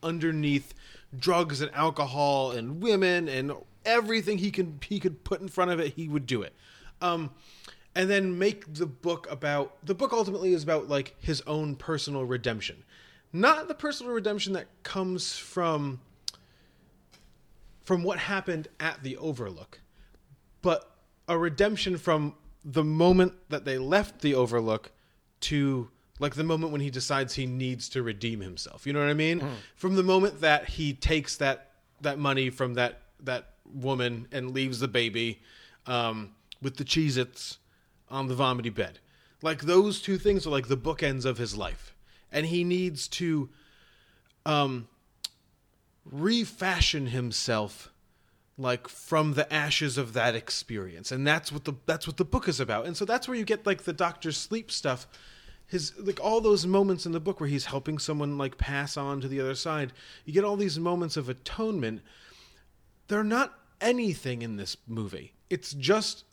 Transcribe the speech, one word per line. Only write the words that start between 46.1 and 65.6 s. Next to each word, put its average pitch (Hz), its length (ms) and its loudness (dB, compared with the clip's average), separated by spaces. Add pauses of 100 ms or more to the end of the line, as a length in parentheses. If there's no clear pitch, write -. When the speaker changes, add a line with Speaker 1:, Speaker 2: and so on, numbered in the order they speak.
Speaker 1:
himself, 117 840 -4 (640)
like, 123 300 -2
from 156 460 0
the 147 200 0
ashes 147 440 0
of 117 160 -4
that 120 220 2
experience. 98 760 -8
And 135 140 -2
that's 156 260 2
what 147 140 -10
the, 147 80 -4 (120)
that's 156 220 -2
what 151 100 -10
the 185 80 2
book - 220 0
is 143 120 -2
about. 113 260 -2
And 170 100 -8
so 202 100 -4
that's 233 220 0
where 254 80 -4
you 226 80 -2
get, 208 220 -2
like, 196 180 0
the 170 100 -4
Doctor 170 380 -2
Sleep 220 400 -4
stuff. - 360 -2 (580)
His, 175 320 -4
like, 196 260 -4
all 220 180 4
those 208 240 6
moments 190 400 4
in 170 60 -2
the 165 80 0
book 175 200 -4
where 147 100 -2
he's 139 160 0
helping 139 320 -4
someone, 147 400 -2
like, 135 200 -4
pass 139 400 -2
on 139 240 -4
to 135 60 -6
the 135 140 -2
other 131 140 -2
side. 147 380 -4 (320)
You 156 80 -8
get 196 100 6
all 202 140 0
these 190 200 0
moments 175 400 -2
of 131 100 -4
atonement. 127 720 -4 (1080)
They're 208 160 0
not 233 300 2 (280)
anything 190 600 0
in 113 160 -6
this 98 200 -8 (100)
movie. 101 460 -6 (160)
It's - 240 -6